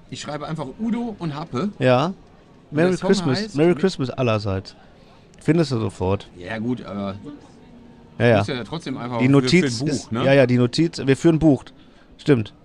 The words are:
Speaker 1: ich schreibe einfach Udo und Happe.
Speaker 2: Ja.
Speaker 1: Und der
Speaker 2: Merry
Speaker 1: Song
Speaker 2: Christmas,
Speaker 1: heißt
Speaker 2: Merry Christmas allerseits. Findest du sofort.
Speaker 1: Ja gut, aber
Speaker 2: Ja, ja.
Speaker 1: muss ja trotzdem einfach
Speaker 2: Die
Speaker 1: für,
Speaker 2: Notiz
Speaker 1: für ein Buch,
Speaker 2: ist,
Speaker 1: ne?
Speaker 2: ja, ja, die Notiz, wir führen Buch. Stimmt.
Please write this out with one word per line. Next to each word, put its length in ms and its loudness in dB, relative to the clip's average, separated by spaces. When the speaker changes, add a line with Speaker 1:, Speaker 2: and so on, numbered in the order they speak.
Speaker 1:
ich 120 -12
schreibe 260 -10
einfach 200 -8
Udo 400 -4
und 160 -6
Happe. 340 -6
Speaker 2:
Ja. 260 4
Speaker 1:
Und 80 -8
der 80 4
Speaker 2:
Merry 120 2
Speaker 1:
Song 120 -4
Speaker 2:
Christmas, 300 2
Speaker 1:
heißt 160 -6
Speaker 2:
Merry 200 4
Christmas 360 -2
allerseits. 640 -2
Findest 300 2
du 80 -2
sofort. 480 -2
Speaker 1:
Ja 220 -10
gut, 260 -6
aber 300 -8
Speaker 2:
Ja, 80 4
ja. 120 6
Speaker 1:
muss 80 -2
ja 160 -6
trotzdem 340 -8
einfach 220 -6
Speaker 2:
Die 60 2
Speaker 1:
für, 60 4
Speaker 2:
Notiz 460 2
Speaker 1:
für 60 -6
ein 40 -4
Buch, 80 -2
Speaker 2:
ist, 160 -8
Speaker 1:
ne? 140 -2
Speaker 2:
ja, 80 4
ja, 120 6
die 120 2
Notiz, 480 0
wir 120 4
führen 220 4
Buch. 240 4
Stimmt. 360 2